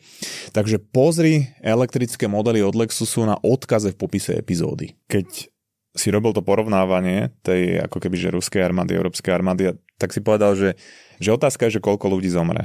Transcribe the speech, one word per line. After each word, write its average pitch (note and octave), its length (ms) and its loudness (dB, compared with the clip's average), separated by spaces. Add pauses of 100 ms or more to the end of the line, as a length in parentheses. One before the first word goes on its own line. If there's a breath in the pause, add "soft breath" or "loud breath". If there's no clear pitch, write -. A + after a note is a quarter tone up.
(520 loud breath)
Takže G#2+ 320 0
pozri D#3 800 2
elektrické A#2+ 640 0
modely G#2+ 320 2
od G2 160 2
Lexusu A2+ 480 -2
na G#2+ 160 0
odkaze G#2+ 560 0
v - 80 -20
popise F2+ 320 -2
epizódy. D#2+ 560 -4 (160)
Keď - 400 -4 (480)
si - 160 -2
robil G#2 240 0
to F#2+ 80 -2
porovnávanie F#2+ 960 0
tej F2+ 400 0
ako - 220 -8
keby, F2+ 180 -2
že F2+ 140 -2
ruskej F2+ 260 -2
armády, F2+ 380 0
európskej F2+ 340 -2
armády, F#2 400 0 (220)
tak F#2+ 160 -4
si - 80 -6
povedal, G#2 400 4
že, F#2+ 160 2 (480 loud breath)
že F#2+ 80 0
otázka A#2+ 400 2
je, G#2+ 80 -2
že F#2 80 -4
koľko G2+ 320 2
ľudí F#2+ 80 -2
zomre, E2+ 380 0